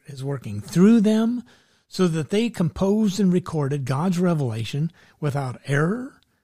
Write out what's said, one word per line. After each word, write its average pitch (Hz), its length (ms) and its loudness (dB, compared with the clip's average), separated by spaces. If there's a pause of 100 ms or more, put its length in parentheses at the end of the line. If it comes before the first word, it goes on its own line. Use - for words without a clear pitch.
is 135 180 -14
working 120 380 -8
through 208 400 6
them 226 420 0 (420)
so 185 220 0
that 160 220 -4
they 220 180 0
composed 196 720 0
and 190 100 4
recorded 147 540 -2
God's 156 340 -2
revelation 143 720 -2 (300)
without 131 460 -6
error, 180 520 -2 (260)